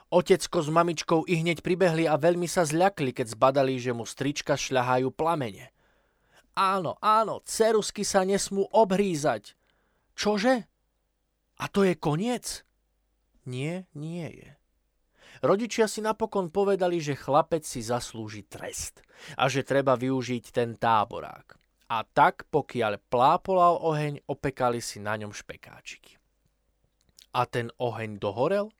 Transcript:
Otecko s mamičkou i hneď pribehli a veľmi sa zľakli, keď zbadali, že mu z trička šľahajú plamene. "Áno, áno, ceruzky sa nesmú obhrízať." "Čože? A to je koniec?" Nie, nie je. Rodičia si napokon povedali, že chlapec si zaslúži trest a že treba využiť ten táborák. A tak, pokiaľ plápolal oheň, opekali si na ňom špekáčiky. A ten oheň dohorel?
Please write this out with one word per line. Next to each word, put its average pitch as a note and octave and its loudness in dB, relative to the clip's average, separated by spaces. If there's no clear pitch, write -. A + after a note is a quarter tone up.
Otecko F3 2
s D3+ -4
mamičkou E3+ 2
i F3 2
hneď D#3+ -2
pribehli E3 2
a D#3 4
veľmi E3+ 2
sa F3+ 2
zľakli, D#3 0
keď A#2 -4
zbadali, C3 2
že B2 -4
mu A2+ -8
z - -14
trička C#3+ -2
šľahajú B2+ 0
plamene. D3+ -4
"Áno, F#3+ 0
áno, G#3+ 2
ceruzky A3 0
sa F#3+ 2
nesmú G3 0
obhrízať." F#3 2
"Čože? G#3+ 0
A C3+ -4
to G3 2
je F3+ 2
koniec?" F#3+ -4
Nie, D3+ -6
nie D#3+ -10
je. - -20
Rodičia G#3+ 2
si G#3+ -6
napokon G#3 -2
povedali, F#3+ 0
že D3 -4
chlapec D#3 0
si A#2+ -10
zaslúži A2 -6
trest - -12
a B2+ 2
že C3+ 0
treba C3+ 2
využiť B2 -2
ten A#2 -2
táborák. G2+ -2
A A2 -2
tak, - 2
pokiaľ A2+ -2
plápolal F3 4
oheň, D3+ -4
opekali B2+ -2
si - -12
na G#2 -6
ňom G#2 -10
špekáčiky. - -20
A B2 2
ten A#2 -4
oheň A2 -6
dohorel? C#3+ -2